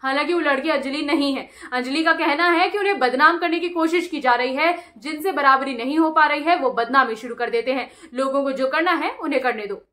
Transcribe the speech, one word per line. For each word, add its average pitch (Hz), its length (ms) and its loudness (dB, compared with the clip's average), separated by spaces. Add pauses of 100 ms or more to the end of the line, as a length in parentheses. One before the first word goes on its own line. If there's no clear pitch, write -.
हालांकि 277 300 -2
वो 349 60 0
लड़की 285 300 0
अंजलि 277 360 -2
नहीं 285 300 0
है। 214 140 -10 (240)
अंजलि 262 300 -2
का 320 100 2
कहना 320 320 0
है 349 240 2
कि 392 80 -4
उन्हें 392 220 0
बदनाम 269 380 4
करने 339 220 0
की 339 100 -4
कोशिश 330 380 0
की 302 120 -6
जा 247 140 4
रही 254 220 0
है, 339 420 -2
जिनसे 311 340 -6
बराबरी 269 420 2
नहीं 262 260 -2
हो 320 100 4
पा 320 160 4
रही 294 160 0
है, 339 160 2
वो 262 140 0
बदनामी 233 440 2
शुरू 233 200 -10
कर 233 140 -4
देते 233 220 -2
हैं। 262 200 -4 (220)
लोगों 269 300 0
को 269 80 0
जो 262 160 -2
करना 320 240 2
है 330 200 0
उन्हें 277 300 -2
करने 220 260 -2
दो। 190 140 -8 (120)